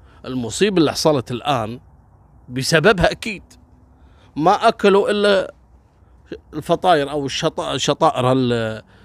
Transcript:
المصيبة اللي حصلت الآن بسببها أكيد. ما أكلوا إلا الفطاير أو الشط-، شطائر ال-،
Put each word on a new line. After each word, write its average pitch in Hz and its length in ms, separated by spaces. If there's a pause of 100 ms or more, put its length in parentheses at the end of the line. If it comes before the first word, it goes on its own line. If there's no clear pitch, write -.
(260)
المصيبة 131 520
اللي 147 140
حصلت 143 400
الآن 120 480 (720)
بسببها 165 600
أكيد. 180 320 (920)
ما 175 320
أكلوا 202 420
إلا 202 440 (1000)
الفطاير 156 560
أو 147 160
الشط-، 147 500
شطائر 139 560
ال-، 117 500 (240)